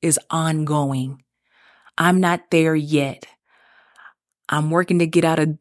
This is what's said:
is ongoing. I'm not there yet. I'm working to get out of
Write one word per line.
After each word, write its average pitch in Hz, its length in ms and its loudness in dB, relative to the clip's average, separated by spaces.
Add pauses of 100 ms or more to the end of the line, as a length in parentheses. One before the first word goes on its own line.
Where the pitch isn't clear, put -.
is 160 180 0 (100)
ongoing. 151 960 -4 (720)
I'm 180 220 2
not 175 320 -2
there 160 240 4
yet. 147 500 -2 (1200)
I'm 151 220 -2
working 175 280 0
to 170 80 2
get 165 160 0
out 160 160 2
of 156 220 0